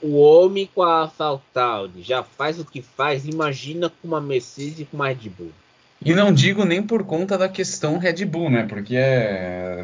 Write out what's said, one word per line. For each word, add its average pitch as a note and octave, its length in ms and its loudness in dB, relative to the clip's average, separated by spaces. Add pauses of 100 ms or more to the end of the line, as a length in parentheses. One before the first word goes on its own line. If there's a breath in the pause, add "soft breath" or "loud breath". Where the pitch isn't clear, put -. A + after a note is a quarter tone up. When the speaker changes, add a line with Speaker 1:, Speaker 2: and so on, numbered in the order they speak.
Speaker 1:
o D3 160 -2
homem F3+ 560 8
com F#3+ 80 -2
a E3 200 2
AlphaTauri B2 1000 -4
já A#2+ 220 -2
faz D#3 360 -6
o D#3 60 -12
que C3+ 160 -14
faz, C#3+ 460 -4
imagina D#3 600 -4
com - 200 -18
uma D#3+ 120 -2
Mercedes C#3+ 600 -6
e D3+ 60 -12
com D3 120 -14
uma C#3 120 -2
Red A#2+ 200 -8
Bull. F2 220 -16 (520)
Speaker 2:
E D#3+ 120 2
não G3+ 180 6
digo G3 320 4
nem F3 160 0
por G#3+ 220 -2
conta F#3+ 340 -2
da F#3 100 2
questão F3 520 -4
Red F3+ 260 -2
Bull, E3 240 -2
né? A#2 180 2
Porque G#2 280 -8
é F#2 880 -2